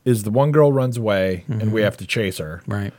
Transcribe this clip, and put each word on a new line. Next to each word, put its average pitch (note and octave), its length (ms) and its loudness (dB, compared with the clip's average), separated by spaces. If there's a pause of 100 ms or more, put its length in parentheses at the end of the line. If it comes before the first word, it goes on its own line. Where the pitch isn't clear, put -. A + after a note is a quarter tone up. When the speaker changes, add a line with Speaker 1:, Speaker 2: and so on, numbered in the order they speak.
Speaker 1:
is A#2 180 2
the G#2+ 80 -4
one C#3 220 2
girl D3 180 6
runs B2+ 240 0
away F#2+ 540 0
and G#2+ 240 -2
we A2 80 2
Speaker 2:
Mm-hmm. - 20 2
Speaker 1:
have G2+ 140 0
to F#2+ 100 -14
chase G2+ 300 -2
her. D#2+ 280 -10
Speaker 2:
Right. - 340 -6